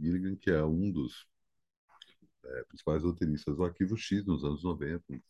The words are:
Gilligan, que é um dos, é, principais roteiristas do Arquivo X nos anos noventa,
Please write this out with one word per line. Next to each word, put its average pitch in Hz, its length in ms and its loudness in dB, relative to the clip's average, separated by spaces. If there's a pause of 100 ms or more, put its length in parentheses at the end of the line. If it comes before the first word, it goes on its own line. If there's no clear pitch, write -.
Gilligan, 92 360 -2
que - 140 0
é 78 140 4
um 85 260 2
dos, 73 360 -4 (1160)
é, 64 200 -8
principais - 380 0
roteiristas 80 540 0
do 87 80 2
Arquivo 92 320 0
X 101 280 0
nos 87 180 2
anos 73 220 -2
noventa, 73 400 -2 (260)